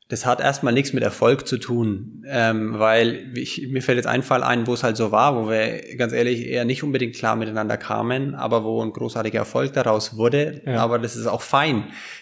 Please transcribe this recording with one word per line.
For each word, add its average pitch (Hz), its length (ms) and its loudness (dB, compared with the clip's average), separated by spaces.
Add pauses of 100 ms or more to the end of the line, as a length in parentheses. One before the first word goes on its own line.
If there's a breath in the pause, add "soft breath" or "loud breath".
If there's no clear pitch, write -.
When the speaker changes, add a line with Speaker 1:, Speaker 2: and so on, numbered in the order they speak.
(120)
Speaker 1:
das 117 140 -4
hat 127 160 2
erstmal 135 320 2
nichts 139 180 2
mit 123 120 0
Erfolg 113 440 2
zu 123 120 -2
tun, 113 680 -4
ähm, 113 520 0
weil 113 560 4
ich, 135 340 -8
mir 131 140 -2
fällt 127 140 2
jetzt 120 100 0
ein 120 160 0
Fall 127 180 2
ein, 120 240 2
wo 123 80 0
es 117 80 -2
halt 113 160 0
so 110 140 0
war, 127 240 6
wo 110 160 0
wir 113 460 -2
ganz 123 160 0
ehrlich 120 340 0
eher 123 180 0
nicht 127 160 0
unbedingt 131 340 -2
klar 113 200 0
miteinander 110 420 -2
kamen, 123 560 -2
aber 117 300 0
wo 113 200 -2
ein 110 80 -4
großartiger 113 460 -4
Erfolg 135 360 -2
daraus 110 440 0
wurde. 143 480 0
Speaker 2:
Ja. 123 120 -2
Speaker 1:
Aber 117 200 2
das 117 180 -4
ist 113 120 -4
auch - 160 -2
fein. 143 400 2 (380 loud breath)